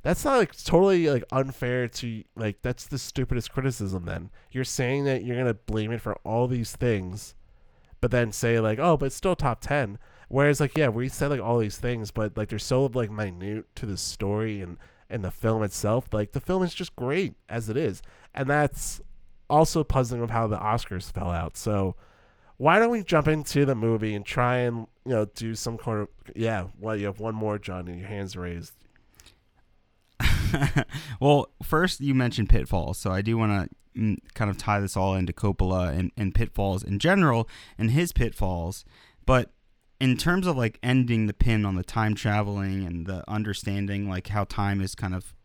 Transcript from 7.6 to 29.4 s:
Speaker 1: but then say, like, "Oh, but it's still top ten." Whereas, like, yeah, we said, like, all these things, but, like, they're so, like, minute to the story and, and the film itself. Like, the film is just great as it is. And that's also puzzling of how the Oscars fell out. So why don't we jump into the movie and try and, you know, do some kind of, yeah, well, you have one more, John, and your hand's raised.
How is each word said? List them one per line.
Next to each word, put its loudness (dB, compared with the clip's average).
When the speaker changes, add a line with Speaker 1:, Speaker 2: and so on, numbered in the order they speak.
Speaker 1:
but 2
then 2
say, 2
like, 2
"Oh, 6
but -2
it's -4
still 0
top -2
ten." -2
Whereas, 4
like, 0
yeah, 4
we -2
said, -2
like, 0
all 2
these 0
things, -4
but, -4
like, -4
they're -6
so, 2
like, -2
minute -6
to -8
the -6
story -4
and, -12
and -6
the -4
film 0
itself. 0
Like, -2
the -4
film 0
is 0
just -10
great -2
as -4
it -4
is. -2
And -4
that's 0
also 4
puzzling 0
of -2
how 0
the 0
Oscars -2
fell -4
out. -4
So 0
why 6
don't 6
we 0
jump 2
into 2
the 2
movie 0
and -6
try 2
and, -2
you -2
know, 2
do -8
some -8
kind -4
of, -6
yeah, -2
well, -4
you -2
have -4
one -4
more, -2
John, -8
and -10
your -12
hand's -8
raised. -10